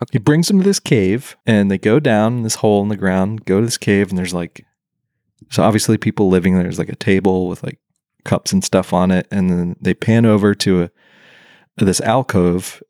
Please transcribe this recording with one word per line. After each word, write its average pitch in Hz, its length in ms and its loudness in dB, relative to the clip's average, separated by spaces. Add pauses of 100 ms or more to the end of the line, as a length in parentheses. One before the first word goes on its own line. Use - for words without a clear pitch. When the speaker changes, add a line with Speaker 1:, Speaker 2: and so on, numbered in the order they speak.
Speaker 1:
Okay. - 120 -8
Speaker 2:
He 139 60 -2
brings 151 280 2
them 196 120 2
to 185 40 2
this 196 160 0
cave, 107 560 -2 (100)
and 101 240 2
they 98 80 0
go 107 220 2
down 117 440 0
this 110 120 -4
hole 104 260 2
in 101 80 -2
the 107 80 -4
ground, 95 480 -2
go 95 140 2
to 117 60 2
this 117 120 -4
cave, 101 320 0
and 92 80 -4
there's, 90 160 -4
like, 87 320 -10 (840)
so - 140 -2
obviously 107 340 2
people 104 320 -2
living 92 240 2
there. 92 100 2
There's, 90 160 -6
like, 85 100 -8
a - 60 -12
table 92 520 0
with, 90 160 -10
like, 87 160 -12 (440)
cups - 300 -4
and 95 100 0
stuff - 300 -2
on 90 180 2
it, 90 200 0
and 95 180 -2
then 87 320 -2
they 92 120 0
pan 113 320 2
over 104 300 4
to 92 280 0
a, 85 80 -6 (840)
this 95 240 2
alcove, 95 880 0